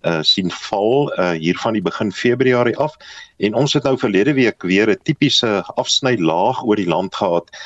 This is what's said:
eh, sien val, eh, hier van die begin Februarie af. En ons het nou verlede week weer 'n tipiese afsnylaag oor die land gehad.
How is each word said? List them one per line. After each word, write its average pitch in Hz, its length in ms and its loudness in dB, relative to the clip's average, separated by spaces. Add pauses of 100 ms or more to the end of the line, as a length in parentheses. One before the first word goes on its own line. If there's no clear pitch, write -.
eh, 82 220 -2
sien 90 280 0
val, 113 640 0
eh, 90 180 0
hier 82 280 -2
van 117 140 -2
die 107 100 -2
begin 101 300 -4
Februarie 123 640 2
af. 147 200 -4 (460)
En 107 120 0
ons 139 180 2
het - 100 2
nou 131 160 0
verlede 104 360 2
week 127 280 0
weer 98 260 2
'n 98 140 2
tipiese 120 640 0 (100)
afsnylaag 107 920 0
oor 110 120 2
die 98 100 -2
land 87 280 -2
gehad. 87 360 0 (160)